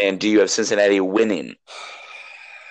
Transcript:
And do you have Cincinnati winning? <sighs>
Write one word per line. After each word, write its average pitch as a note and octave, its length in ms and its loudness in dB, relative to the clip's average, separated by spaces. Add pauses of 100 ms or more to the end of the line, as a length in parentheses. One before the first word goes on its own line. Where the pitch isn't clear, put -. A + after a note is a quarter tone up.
And G2 180 0
do G2+ 100 -2
you G#2+ 100 4
have F#2+ 120 4
Cincinnati G#2 480 2
winning? F#2 560 -2 (120)
<sighs> - 280 -18 (760)